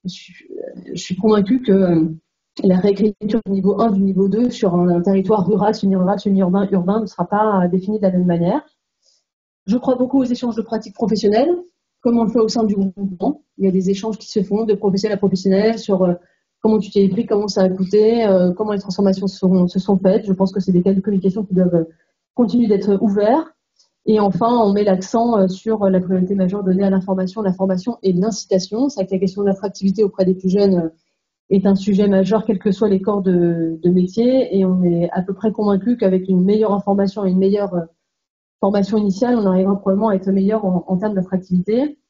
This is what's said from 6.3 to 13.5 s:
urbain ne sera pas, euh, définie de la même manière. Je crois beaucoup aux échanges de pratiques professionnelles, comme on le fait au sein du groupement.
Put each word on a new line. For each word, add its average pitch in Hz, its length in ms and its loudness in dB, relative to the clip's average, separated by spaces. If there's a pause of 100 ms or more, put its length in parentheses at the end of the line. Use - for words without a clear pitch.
urbain 196 300 0
ne 208 60 -6
sera 175 180 -8
pas, 202 400 0
euh, 180 40 0
définie 190 280 -2
de 202 60 -4
la 190 80 2
même 180 160 0
manière. 175 340 0 (1040)
Je 226 120 0
crois 254 160 0
beaucoup 247 240 0
aux 254 60 2
échanges 240 320 -4
de 220 60 -6
pratiques - 320 -8
professionnelles, 226 600 2 (460)
comme 233 160 2
on 233 60 2
le 196 60 0
fait 233 100 0
au 220 80 2
sein 226 160 -2
du 202 100 0
groupement. 196 680 -4 (160)